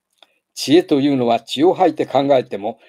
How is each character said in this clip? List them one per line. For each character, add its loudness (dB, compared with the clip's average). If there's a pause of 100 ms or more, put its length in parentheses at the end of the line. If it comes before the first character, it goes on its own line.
(540)
知 0
恵 4
と 0
い 0
う 0
の -2
は 0
血 -4
を 4
吐 0
い -12
て -4
考 -2 (160)
え 0
て -12
も、 -10